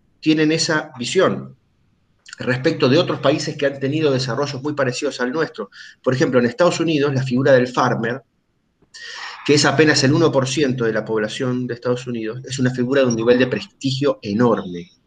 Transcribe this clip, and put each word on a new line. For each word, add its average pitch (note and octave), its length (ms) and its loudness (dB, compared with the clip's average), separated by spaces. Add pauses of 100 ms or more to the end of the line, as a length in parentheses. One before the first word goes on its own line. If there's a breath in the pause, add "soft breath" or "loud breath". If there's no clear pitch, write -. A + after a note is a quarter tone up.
(200)
tienen D#3 320 2
esa D#3 480 -2
visión A#2+ 560 0 (840)
respecto C3 500 0
de C3 100 4
otros D#3+ 220 0
países D3+ 380 -2
que C#3+ 80 -2
han C#3 160 -4
tenido D3 300 0
desarrollos B2+ 520 -4
muy D3+ 80 -4
parecidos C3+ 480 -4
al B2+ 140 -2
nuestro? D3 380 -6 (300 loud breath)
Por B2+ 120 0
ejemplo, C3 260 2
en A#2+ 60 4
Estados E3+ 340 2
Unidos, D3 340 0
la C3 100 0
figura C3 280 2
del B2 160 6
farmer, A#2+ 540 -2 (1200 loud breath)
que C#3+ 100 4
es D3+ 100 2
apenas D3 380 4
el C3+ 100 4
uno D#3+ 180 4
por C3 160 2
ciento B2+ 380 -2
de A2 80 0
la G#2+ 100 -2
población B2 640 -4
de B2 60 -8
Estados B2 340 -4
Unidos, A#2 380 -8
es C3 140 -8
una B2+ 120 2
figura B2+ 300 0
de B2+ 60 4
un A#2 80 0
nivel A#2+ 240 4
de B2+ 80 4
prestigio C3 760 -4
enorme G2+ 680 0 (180)